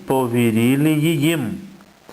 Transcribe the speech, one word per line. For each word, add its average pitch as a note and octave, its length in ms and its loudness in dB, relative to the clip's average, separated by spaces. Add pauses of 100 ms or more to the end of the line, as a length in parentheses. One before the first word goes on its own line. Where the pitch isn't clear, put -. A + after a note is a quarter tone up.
повірили B2 840 2
їм, D3+ 640 0 (580)